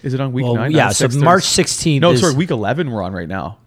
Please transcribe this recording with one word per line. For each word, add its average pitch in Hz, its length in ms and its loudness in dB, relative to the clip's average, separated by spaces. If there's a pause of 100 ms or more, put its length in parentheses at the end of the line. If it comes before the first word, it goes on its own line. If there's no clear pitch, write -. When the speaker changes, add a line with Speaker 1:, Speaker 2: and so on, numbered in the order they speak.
Speaker 1:
Is 127 120 -4
it 131 60 -2
on 139 120 -4
week 127 120 -2
Speaker 2:
Well, 120 120 0
Speaker 1:
nine? 120 160 -2
Speaker 2:
yeah, 139 140 4
Speaker 1:
Out 101 60 2
of 104 40 -2
Speaker 2:
so - 120 0
Speaker 1:
six, 120 80 -2
Speaker 2:
March 165 260 4
Speaker 1:
there's - 40 -4
Speaker 2:
sixteenth - 560 0
Speaker 1:
No, 175 100 4
Speaker 2:
is 120 80 2
Speaker 1:
sorry, 151 140 2
week 170 160 -2
eleven 127 400 -2
we're 110 120 -4
on 92 100 -6
right 90 160 -8
now 90 380 -8